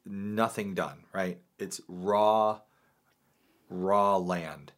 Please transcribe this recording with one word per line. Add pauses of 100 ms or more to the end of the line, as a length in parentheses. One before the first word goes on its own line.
nothing
done,
right? (180)
It's
raw, (1120)
raw
land.